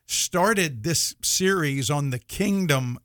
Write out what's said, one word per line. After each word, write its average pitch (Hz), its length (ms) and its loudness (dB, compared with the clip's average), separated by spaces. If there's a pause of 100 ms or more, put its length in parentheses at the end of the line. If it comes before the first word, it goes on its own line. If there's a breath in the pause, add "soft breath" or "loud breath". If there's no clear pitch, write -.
started 180 760 0
this - 360 0
series 151 680 0
on 143 200 0
the 127 100 -4
kingdom 156 840 0